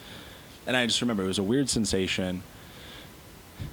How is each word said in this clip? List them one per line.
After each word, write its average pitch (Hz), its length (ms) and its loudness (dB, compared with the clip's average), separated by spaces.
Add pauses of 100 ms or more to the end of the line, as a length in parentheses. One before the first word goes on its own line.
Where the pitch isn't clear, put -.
(640)
And 123 100 0
I 123 100 4
just 113 140 4
remember 113 240 2
it 95 40 2
was 95 120 2
a 98 40 4
weird 123 260 4
sensation, 95 720 2 (1300)